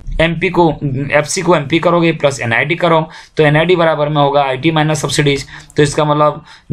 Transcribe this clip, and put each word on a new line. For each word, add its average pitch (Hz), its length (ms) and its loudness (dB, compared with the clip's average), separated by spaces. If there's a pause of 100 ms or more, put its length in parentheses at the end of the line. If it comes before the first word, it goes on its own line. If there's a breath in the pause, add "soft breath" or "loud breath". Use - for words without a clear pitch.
(220)
एमपी 170 280 -2
को, 170 200 2 (420)
एफ़सी 147 300 -2
को 170 140 2
एमपी 147 240 -2
करोगे 170 340 2
प्लस 143 280 -2
एनआईटी 123 340 -2
करो, 165 240 2 (380 loud breath)
तो 156 60 4
एनआईटी 160 320 4
बराबर 156 340 0
में 151 120 0
होगा 143 220 2
आईटी 135 280 -2
माइनस 156 300 0
सब्सिडीज। 143 440 0 (320 loud breath)
तो 151 60 4
इसका 151 220 0
मतलब 151 380 0 (300 loud breath)